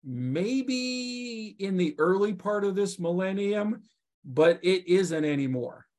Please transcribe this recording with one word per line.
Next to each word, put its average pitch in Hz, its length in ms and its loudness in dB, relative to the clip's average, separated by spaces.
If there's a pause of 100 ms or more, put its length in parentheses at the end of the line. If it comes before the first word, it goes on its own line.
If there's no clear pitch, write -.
maybe 247 1600 -4
in 190 180 -2
the 170 200 2
early 196 360 4
part 208 300 -2
of 196 120 0
this 196 240 -2
millennium, 202 800 -2 (420)
but 156 400 4
it 180 240 2
isn't 170 380 2
anymore 135 640 -2 (120)